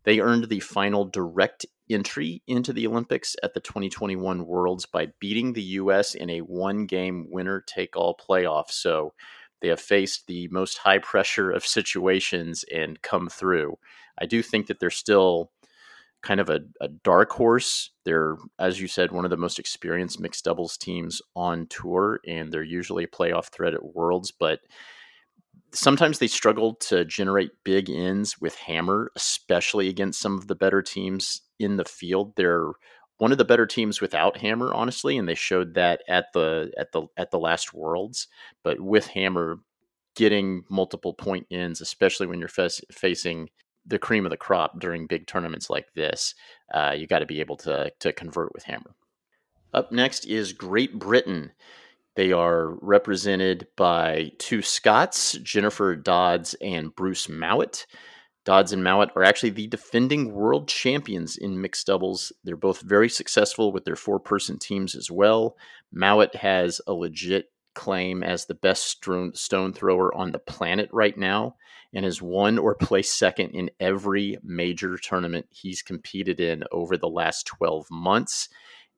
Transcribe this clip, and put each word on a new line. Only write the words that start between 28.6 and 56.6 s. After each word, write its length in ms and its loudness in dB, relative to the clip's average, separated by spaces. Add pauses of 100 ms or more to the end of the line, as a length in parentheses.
especially 720 0
against 320 -4
some 180 -2
of 80 -14
the 80 -2
better 280 2
teams 600 -6 (160)
in 180 -2
the 80 -2
field. 520 -4
They're 340 2 (480)
one 140 4
of 60 2
the 60 6
better 220 6
teams 340 -2
without 360 2
hammer, 360 -2
honestly, 460 0
and 100 -2
they 60 0
showed 400 0
that 340 4
at 240 2
the, 460 0
at 140 -6
the, 100 -2 (140)
at 160 -6
the 60 0
last 360 -2
Worlds. 540 -6 (340)
But 180 -2
with 280 2
hammer, 500 -2 (560)
getting 560 2
multiple 440 -2
point 360 -6
ends, 300 -6
especially 480 0
when 100 -8
you're 100 -8
fes-, 320 -2 (120)
facing 580 -4 (340)
the 140 -4
cream 260 0
of 60 -2
the 60 -6
crop 420 0
during 300 -6
big 180 -4
tournaments 420 -6
like 260 -6
this, 400 -4 (380)
uh, 240 0
you 120 -8
gotta 180 2
be 140 -6
able 160 -6
to, 420 -4
to 140 -2
convert 420 -8
with 100 -18
hammer. 300 -12 (800)
Up 160 0
next 360 0
is 260 -2
Great 440 -2
Britain. 540 2 (640)
They 160 4
are 380 4
represented 1000 2 (100)
by 640 2
two 240 -2
Scots, 760 4
Jennifer 580 0
Dodds 640 2